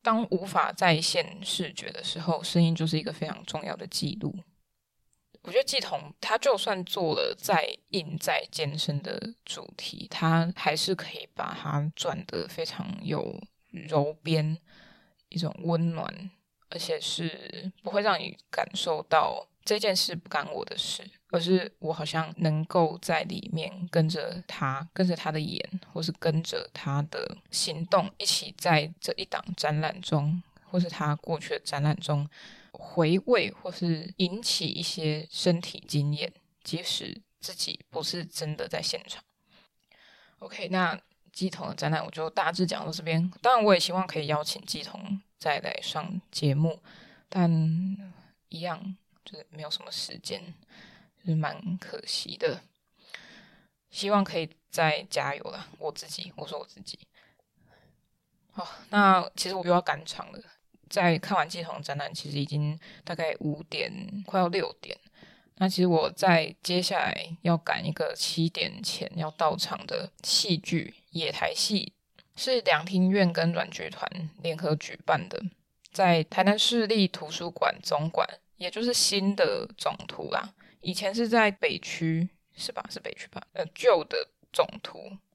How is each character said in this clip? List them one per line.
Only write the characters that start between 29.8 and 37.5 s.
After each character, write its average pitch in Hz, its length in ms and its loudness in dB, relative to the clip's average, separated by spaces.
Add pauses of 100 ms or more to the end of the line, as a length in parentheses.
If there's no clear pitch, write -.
览 156 200 -2
中， 156 400 2 (300)
或 180 80 2
是 175 100 2
他 151 280 0
过 165 200 -4
去 147 140 -8
的 151 100 0
展 143 220 -4
览 151 160 4
中 147 300 0 (440)
回 165 540 2
味， 220 260 4
或 - 180 -10
是 165 460 -2
引 190 260 0
起 - 240 0
一 - 160 -4
些 156 480 -2
身 175 300 4
体 - 260 -12
经 147 280 2
验， - 180 -6 (320)
即 170 180 -6
使 - 380 -4 (180)
自 - 160 -10